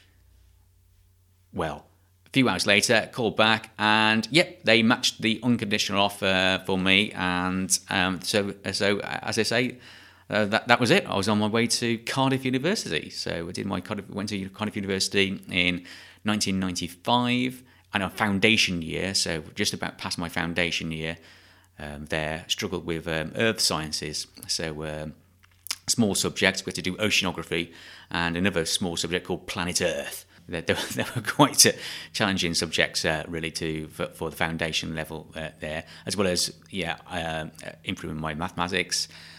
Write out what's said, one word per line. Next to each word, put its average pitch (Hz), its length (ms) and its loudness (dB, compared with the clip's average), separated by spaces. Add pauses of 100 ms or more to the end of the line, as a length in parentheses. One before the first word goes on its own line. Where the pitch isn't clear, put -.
(1500)
Well, 80 320 -4 (400)
a - 60 -20
few 127 180 4
hours - 180 0
later, 104 460 4
called 110 240 0
back, 110 420 4
and 110 500 4
yep, 160 360 2
they 113 180 8
matched 123 380 2
the 110 200 0
unconditional 104 640 2
offer 95 640 2
for 95 120 2
me. 95 360 4
And, 92 680 0 (100)
um, 92 320 0
so, 101 320 0 (200)
so, 101 260 2
uh, - 220 -6
as 110 180 -2
I 107 40 2
say, 127 340 0 (520)
uh, 107 160 2
that, 104 220 0
that 120 100 10
was 120 140 4
it. 190 140 4
I 92 100 -4
was 98 140 0
on 104 100 4
my 104 80 2
way 117 200 2
to 117 320 0
Cardiff 131 440 0
University. 131 640 -2
So 85 380 -6
I 92 60 -8
did 104 120 -4
my 98 140 -2
Cardiff, 101 300 -8
went 101 200 -6
to 95 200 -6
Cardiff 104 260 -6
University 98 760 0
in 90 360 2 (400)
nineteen 101 340 0
ninety-five, 120 1040 0 (300)
and 101 100 2
a 90 60 -2
foundation 101 720 4
year, 80 320 -4
so 82 280 0 (140)
just 104 180 0
about - 240 -6
past - 200 -4
my 87 100 -4
foundation 85 640 -2
year, 80 260 -4 (640)
um, 73 280 -10
there. 80 420 -4
Struggled 85 360 -4
with, 82 220 -4
um, 80 280 -2
earth 113 260 2
sciences, 78 680 -2 (200)
so, 78 360 -4
um, 78 300 -6 (760)
small 104 260 2
subjects. 95 520 0
We 90 60 -6
had - 40 -10
to 90 60 -4
do 90 160 -4
oceanography 87 760 -2 (400)
and 85 240 0
another 87 300 2
small 85 320 -2
subject 87 280 -2
called 87 220 -6
Planet 87 340 -2
Earth. 73 440 -4 (240)
They, 85 120 -4
they, 98 120 0
<laughs> - 220 -2
they 107 100 -2 (100)
were 117 60 -2
quite, - 440 4
uh, 110 60 6 (400)
challenging 92 420 0
subjects, 80 520 0
uh, 78 240 0
really, 82 220 -6
to, 78 360 -4
for, 80 200 -6
for 80 220 -8
the 80 60 -10
foundation 82 580 -2
level, 80 420 -8
uh, 80 140 -6 (120)
there, 78 240 -6 (200)
as 101 120 -4
well 101 100 2
as, 87 260 0 (160)
yeah, 85 280 -4 (120)
um, 80 420 -6 (140)
uh, - 60 -12 (140)
improving 82 340 -6
my 78 140 -4
mathematics, 90 760 -2 (320)